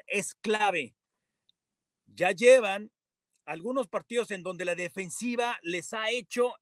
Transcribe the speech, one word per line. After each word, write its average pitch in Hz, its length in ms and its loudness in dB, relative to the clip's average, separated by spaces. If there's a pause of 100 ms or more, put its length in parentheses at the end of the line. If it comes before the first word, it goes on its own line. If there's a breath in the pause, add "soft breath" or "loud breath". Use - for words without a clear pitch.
es - 280 -4
clave. 202 600 0 (1080)
Ya 170 260 0
llevan 214 640 6 (500)
algunos 202 460 -4
partidos 214 420 -4
en 185 100 -6
donde 180 220 -8
la 175 120 -2
defensiva 214 880 -4
les 170 300 -6
ha 220 180 -4
hecho 240 500 -2